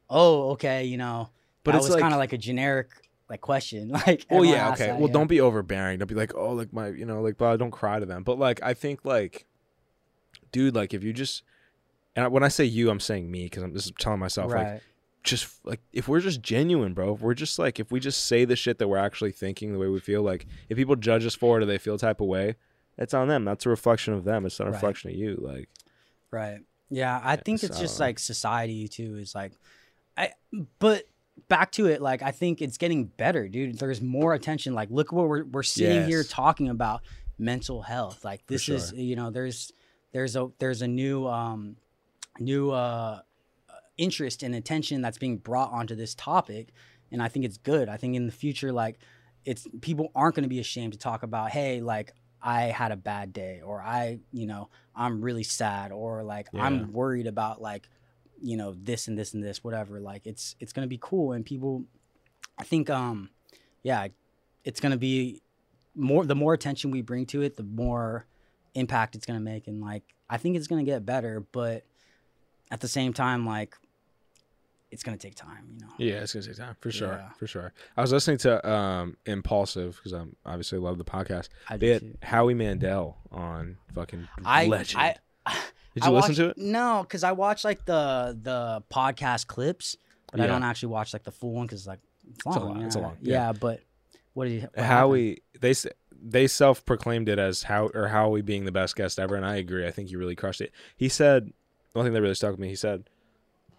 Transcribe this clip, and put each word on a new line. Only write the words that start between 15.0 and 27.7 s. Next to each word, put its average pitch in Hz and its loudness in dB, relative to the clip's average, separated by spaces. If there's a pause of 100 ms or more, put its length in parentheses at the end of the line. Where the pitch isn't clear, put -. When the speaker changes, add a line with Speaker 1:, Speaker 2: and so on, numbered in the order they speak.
Speaker 2:
just, - -2
like, - -8 (100)
if 120 -4
we're 156 4
just 170 0
genuine, 127 2
bro, 95 0
if 104 -8
we're 120 4
just, 151 -6
like, 139 0
if 107 -6
we 127 0
just 135 -2
say 123 6
the 120 4
shit 120 0
that 104 0
we're 98 4
actually 101 0
thinking, 98 -6
the 95 -2
way 95 0
we 95 0
feel, 104 0
like, 95 0 (240)
if 113 -4
people 135 4
judge 113 4
us 113 -2
for 120 6
it 110 4
or - 2
they 101 2
feel 104 -2
type 110 0
of 101 0
way, 95 0 (420)
it's - -6
on 131 4
them. 143 4
That's 101 -2
a 127 4
reflection 113 2
of 95 -4
them. 101 0
It's - -6
not 98 -2
a 101 -2
Speaker 1:
Right. 104 -4
Speaker 2:
reflection 101 -2
of 87 -8
you. 101 -4
Like 67 -8 (640)
Speaker 1:
Right. 107 -8 (300)
Yeah, 127 0
I 131 2
Speaker 2:
Yeah, - 2
Speaker 1:
think 214 -2
it's - -4